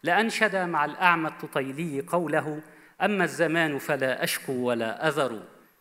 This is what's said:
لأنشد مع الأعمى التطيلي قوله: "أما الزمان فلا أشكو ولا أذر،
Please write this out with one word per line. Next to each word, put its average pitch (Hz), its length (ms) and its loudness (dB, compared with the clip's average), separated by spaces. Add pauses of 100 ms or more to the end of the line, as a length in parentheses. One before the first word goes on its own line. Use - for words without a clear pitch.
لأنشد 202 520 2
مع 170 300 0
الأعمى 160 420 2
التطيلي 139 800 -4
قوله: 156 540 0 (400)
"أما 190 220 2
الزمان 156 540 2
فلا 135 460 0
أشكو - 300 -4
ولا 120 540 0
أذر، 127 360 -2 (380)